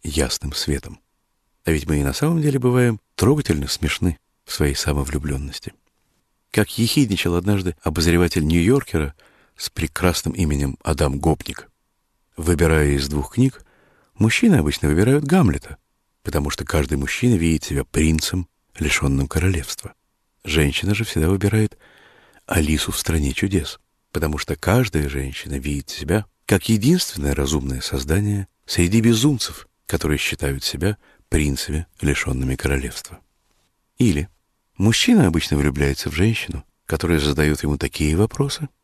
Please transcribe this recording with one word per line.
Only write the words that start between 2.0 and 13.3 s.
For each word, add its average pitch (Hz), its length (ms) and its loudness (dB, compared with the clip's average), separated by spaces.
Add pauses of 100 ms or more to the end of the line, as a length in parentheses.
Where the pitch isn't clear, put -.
на 69 100 -2
самом 160 280 0
деле 143 160 0
бываем 123 420 2 (140)
трогательно 98 540 2
смешны - 500 -2 (280)
в - 80 -12
своей 71 200 0
самовлюбленности. 71 1000 -4 (760)
Как - 280 0
ехидничал 110 560 2
однажды 92 480 0
обозреватель 85 640 2
Нью-Йоркера 85 680 2 (420)
с - 140 -10
прекрасным - 640 -2
именем 71 480 0
Адам 71 380 0
Гопник: - 500 -2 (680)
«Выбирая 78 560 2
из 69 140 -2
двух 71 280 -4